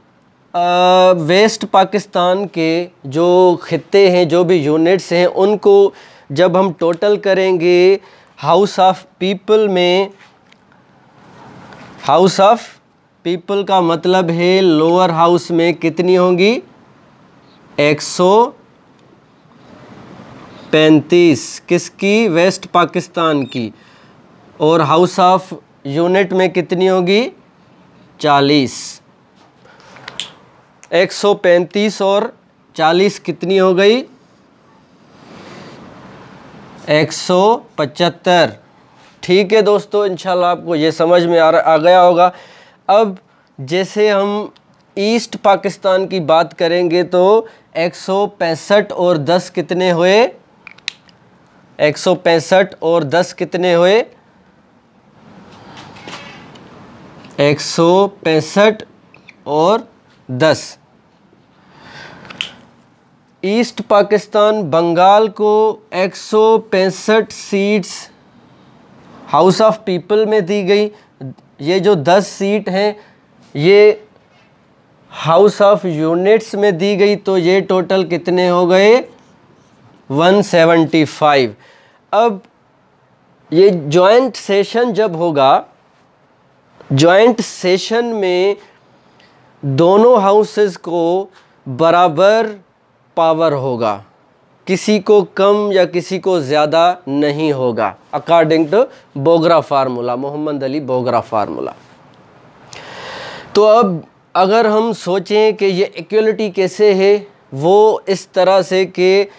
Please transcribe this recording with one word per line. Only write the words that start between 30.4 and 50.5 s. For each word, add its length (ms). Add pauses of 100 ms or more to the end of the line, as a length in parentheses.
एक 200
सौ 220
पैंतीस 680
और 340 (400)
चालीस 420
कितनी 400
हो 160
गई? 300 (2750)
एक 220
सौ 500 (160)
पचहत्तर। 760 (720)
ठीक 300
है 100
दोस्तों, 440
इंशाल्लाह 440
आपको 240
ये 180
समझ 320
में 140
आ 120
रहा, 100
आ 160
गया 240
होगा। 320 (560)
अब 300 (420)
जैसे 500
हम 420 (460)
ईस्ट 380
पाकिस्तान 680
की 140
बात 320
करेंगे 500
तो 460 (280)
एक 180
सौ 320
पैंसठ 640
और 260
दस 320
कितने 400
हुए? 400 (1500)